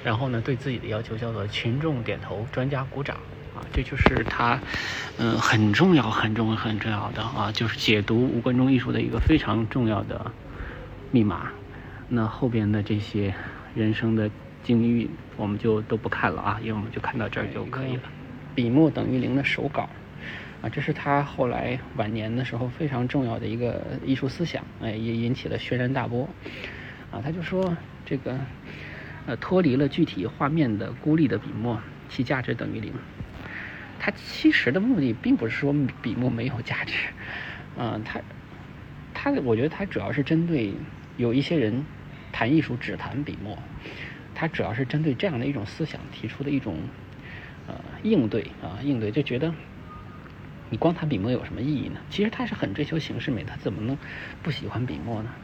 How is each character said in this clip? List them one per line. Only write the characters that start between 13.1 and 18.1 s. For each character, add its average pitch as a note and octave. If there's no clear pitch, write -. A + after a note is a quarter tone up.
人 A2
生 A2
的 G#2
境 A#2
遇， A#2
我 G#2+
们 G#2
就 A2
都 A2
不 A2
看 -
了 -
啊， G2+
因 A2+
为 A2
我 G#2+
们 G#2+
就 G#2+
看 -
到 G#2+
这 A2
儿 G#2+
就 A2+
可 B2+
以 B2+
了。 B2+